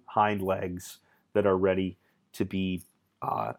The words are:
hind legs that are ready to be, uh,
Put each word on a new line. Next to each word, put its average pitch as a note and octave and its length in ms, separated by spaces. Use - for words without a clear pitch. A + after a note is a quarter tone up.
hind G#2 360
legs F#2+ 580
that G#2 120
are F#2+ 120
ready F#2 400
to G2+ 120
be, F#2+ 380
uh, - 380